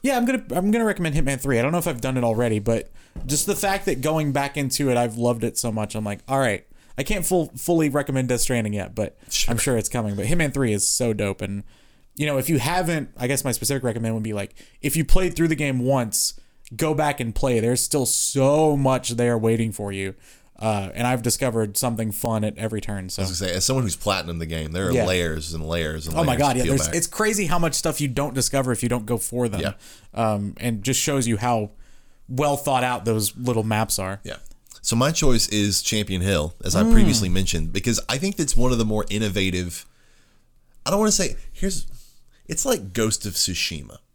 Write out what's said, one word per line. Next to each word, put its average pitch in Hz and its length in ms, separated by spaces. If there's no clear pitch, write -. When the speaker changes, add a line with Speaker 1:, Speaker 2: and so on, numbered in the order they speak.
Speaker 1:
yeah, 269 140
I'm 240 80
gonna, 254 280
I'm 190 180
gonna 226 140
recommend 180 320
Hitman 139 240
three. 135 180
I 117 40
don't 139 100
know 175 60
if 165 80
I've 135 140
done 131 160
it 123 80
already, 113 340
but 110 320
just 143 200
the 190 100
fact 196 300
that 139 160
going 156 300
back 143 240
into 139 340
it, 123 60
I've 120 200
loved 117 280
it 113 140
so 120 140
much. 107 220
I'm 107 100
like, 104 240
"All 135 100
right." 120 260
I 135 40
can't 190 220
full, 175 320
fully 160 320
recommend 131 400
Death 120 140
Stranding 110 320
yet, 98 200
but 107 220
Speaker 2:
Sure. - 220
Speaker 1:
I'm 117 60
sure 123 200
it's 104 100
coming. 107 280
But 101 100
Hitman 147 260
three 131 220
is 101 120
so 117 280
dope. 101 260
And, 101 220
you 151 120
know, 143 100
if 135 140
you 156 80
haven't, 165 580
I 127 100
guess 131 160
my 127 100
specific 139 300
recommend 113 320
would 110 80
be, 107 120
like, 98 200
if 143 160
you 165 80
played 185 280
through 165 140
the 156 60
game 139 240
once, 123 560
go 156 160
back 147 260
and 113 160
play. 123 240
There's 120 220
still - 240
so 143 720
much 131 340
there 120 280
waiting 113 340
for 101 200
you. 98 220
Uh, 104 340
and 117 140
I've 123 160
discovered 113 560
something 113 340
fun 110 320
at 104 140
every 107 240
turn. 95 260
So 98 140
Speaker 2:
I 95 60
was 87 120
gonna 95 100
say, 87 60
as 95 80
someone 131 200
who's 92 120
platinum 87 420
the 82 60
game, 80 280
there 92 160
are - 40
Speaker 1:
Yeah. 113 140
Speaker 2:
layers 80 480
and 78 120
layers 78 400
and 80 120
Speaker 1:
Oh 170 60
my 143 80
Speaker 2:
layers 117 60
Speaker 1:
God, 139 140
Speaker 2:
to 123 60
Speaker 1:
yeah, 123 60
Speaker 2:
peel 123 100
Speaker 1:
there's, 131 140
Speaker 2:
back. - 80
Speaker 1:
it's 170 100
crazy 214 400
how 175 120
much 170 160
stuff - 280
you 143 60
don't 131 260
discover 131 380
if - 100
you 120 80
don't 120 160
go 120 100
for 120 320
them. 101 140
Speaker 2:
Yeah. 76 100
Speaker 1:
Um, 104 460
and 113 240
just 127 180
shows 139 260
you 113 120
how 110 320
well 143 300
thought 131 260
out 123 220
those 110 320
little 120 240
maps 107 360
are. 98 240
Speaker 2:
Yeah. - 140
So - 140
my 127 140
choice 135 400
is 104 320
Champion 95 400
Hill, 85 320
as 92 100
I - 80
Speaker 1:
Mm. 226 100
Speaker 2:
previously 101 360
mentioned, 87 420
because 101 380
I 127 80
think 190 220
that's 147 180
one 123 160
of 117 60
the 113 80
more 107 240
innovative. 95 760
I - 40
don't 196 80
wanna 214 140
say, - 240
here's, - 340
it's - 160
like 120 300
Ghost 110 320
of 95 80
Tsushima. - 640